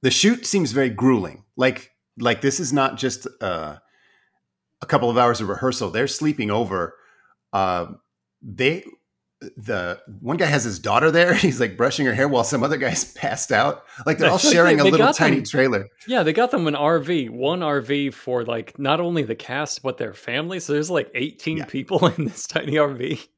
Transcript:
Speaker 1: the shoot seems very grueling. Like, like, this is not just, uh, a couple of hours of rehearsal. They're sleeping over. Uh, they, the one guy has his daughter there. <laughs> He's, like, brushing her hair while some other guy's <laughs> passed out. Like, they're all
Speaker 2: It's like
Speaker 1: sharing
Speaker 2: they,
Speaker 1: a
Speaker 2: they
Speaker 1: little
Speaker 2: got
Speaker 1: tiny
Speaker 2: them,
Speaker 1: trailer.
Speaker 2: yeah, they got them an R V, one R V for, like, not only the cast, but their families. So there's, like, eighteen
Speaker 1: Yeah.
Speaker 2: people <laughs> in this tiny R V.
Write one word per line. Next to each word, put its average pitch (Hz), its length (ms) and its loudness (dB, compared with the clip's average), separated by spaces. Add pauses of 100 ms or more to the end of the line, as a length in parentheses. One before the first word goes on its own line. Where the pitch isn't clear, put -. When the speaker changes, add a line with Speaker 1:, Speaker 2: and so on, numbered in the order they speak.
Speaker 1:
the 131 100 2
shoot 233 340 2
seems 175 260 0
very 131 180 2
grueling. 107 540 0 (120)
Like, 131 360 0 (280)
like, 117 220 0
this 139 180 0
is - 140 -4
not 135 240 0
just, 127 300 -6 (140)
uh, 80 360 -6 (1040)
a - 40 -14
couple 123 240 2
of 117 80 2
hours 120 240 4
of 101 80 -6
rehearsal. 120 420 -2
They're 139 160 -2
sleeping 143 440 -2
over. 95 440 -2 (580)
Uh, 90 340 -2 (540)
they, 135 420 -2 (760)
the 98 420 -6 (200)
one 135 180 -4
guy 175 100 0
has 143 160 0
his 104 160 -6
daughter 123 320 2
there. 170 220 4
<laughs> - 20 2
He's, 156 240 2
like, 104 180 -2
brushing 135 300 0
her 120 60 0
hair 131 140 2
while 143 160 2
some 139 200 0
other 143 140 0
guy's 127 260 -2
<laughs> - 100 -12
passed - 380 -6
out. 123 320 2 (220)
Like, 151 120 0
they're 165 120 4
all 175 60 2
Speaker 2:
It's 185 100 2
like 294 80 6
Speaker 1:
sharing 175 240 6
Speaker 2:
they, 151 40 4
Speaker 1:
a - 40 6
Speaker 2:
they - 60 8
Speaker 1:
little 214 160 6
Speaker 2:
got 294 80 2
Speaker 1:
tiny 139 220 2
Speaker 2:
them, - 80 -4
Speaker 1:
trailer. 127 420 0 (200)
Speaker 2:
yeah, 240 160 0
they 156 100 2
got 240 180 2
them 180 160 0
an 147 80 -2
R 151 240 2
V, 143 300 -2
one 135 340 -2
R 147 180 0
V 143 300 -2
for, 123 320 -4
like, 117 360 -6
not 143 200 2
only 170 240 -2
the 113 120 -4
cast, 139 480 -8
but 127 140 -4
their 110 160 -8
families. 165 520 -6
So 147 80 -2
there's, 151 180 -2
like, 160 240 -2
eighteen 151 420 -6
Speaker 1:
Yeah. 151 80 -8
Speaker 2:
people 160 420 -2
<laughs> - 100 0
in 156 80 -2
this - 220 -8
tiny 151 300 -4
R 147 120 4
V. 135 300 -8 (180)